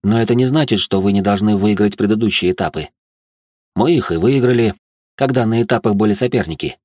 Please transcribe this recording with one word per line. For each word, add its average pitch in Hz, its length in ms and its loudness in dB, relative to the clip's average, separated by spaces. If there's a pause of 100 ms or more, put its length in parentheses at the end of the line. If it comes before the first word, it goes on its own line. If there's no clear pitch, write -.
Но 110 180 0
это 113 140 0
не 127 120 2
значит, 131 340 0
что 98 200 -2
вы 101 120 0
не 101 80 2
должны 101 360 0
выиграть 101 400 0
предыдущие 104 560 0
этапы. 80 360 -6 (880)
Мы 135 200 2
их 123 160 -2
и 82 60 -2
выиграли, 120 580 2 (400)
когда 131 300 0
на 113 180 0
этапах 113 320 0
были 104 200 2
соперники. 123 720 -4